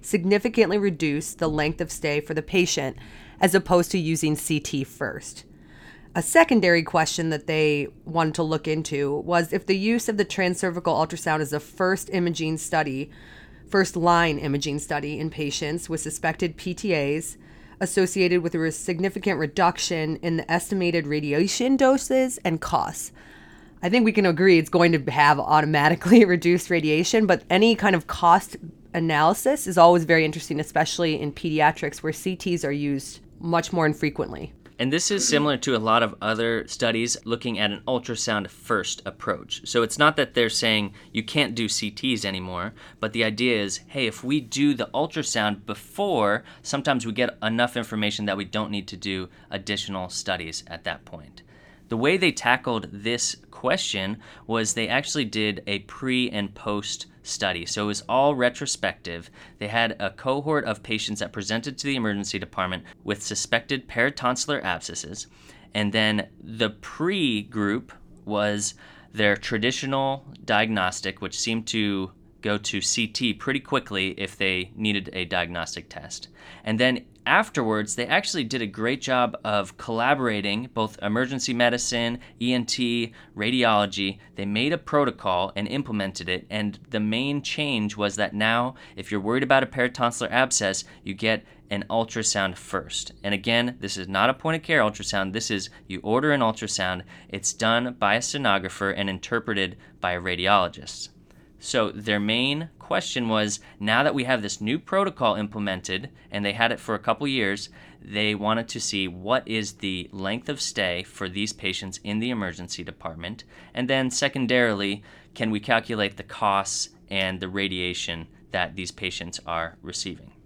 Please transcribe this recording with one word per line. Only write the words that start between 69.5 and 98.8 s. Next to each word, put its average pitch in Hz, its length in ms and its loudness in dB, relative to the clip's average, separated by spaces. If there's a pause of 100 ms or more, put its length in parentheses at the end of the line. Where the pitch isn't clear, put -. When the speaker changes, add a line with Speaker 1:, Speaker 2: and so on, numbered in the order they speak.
Speaker 2:
diagnostic, 104 760 0
which - 180 -8
seemed 113 280 -4
to 101 440 -2 (300)
go 104 160 -2
to 104 240 -4
C - 260 0
T 110 260 -2
pretty 135 260 -4
quickly 98 520 -2
if - 260 -8
they 92 380 -2
needed 101 380 -2
a 92 120 -4
diagnostic 85 640 -6
test. - 400 -14 (340)
And 110 160 0
then 127 260 2 (200)
afterwards, 113 720 0
they 120 120 -4
actually 170 380 0
did 120 160 -4
a 113 40 -2
great 113 360 -4
job 123 420 0
of 104 340 -2
collaborating, 117 960 -2
both 107 300 -2
emergency 123 500 -2
medicine, 120 640 0 (240)
E 123 120 2
N 120 120 0
T, 120 460 -2 (240)
radiology. 104 840 2 (160)
They 98 100 -6
made 110 260 0
a 170 60 -2
protocol 104 800 0
and 101 100 -4
implemented 101 640 -4
it. 92 200 -4
And 104 300 -4 (100)
the 107 120 -2
main 131 400 -2
change 113 560 -4
was 101 180 -2
that 104 180 -2
now, 117 420 0 (200)
if 95 160 -10
you're 104 80 -2
worried 117 240 0
about 135 200 4
a 127 40 -4
peritonsillar 123 640 -2
abscess, 113 540 0 (180)
you 98 100 -6
get 110 300 0 (260)
an 101 200 -4
ultrasound 110 680 0
first. - 560 -8 (100)
And 101 120 -2
again, 117 480 0
this 98 160 -8
is 90 100 -8
not 98 220 4
a 135 40 0
point 160 220 -4
of 160 80 -8
care 156 180 2
ultrasound. 101 520 -2
This 110 180 -4
is 95 180 -4 (180)
you 92 160 -10
order 131 280 2
an 139 100 2
ultrasound. 98 600 -2 (240)
It's - 240 -6
done 120 480 0
by 104 160 2
a 117 40 2
sonographer 98 760 0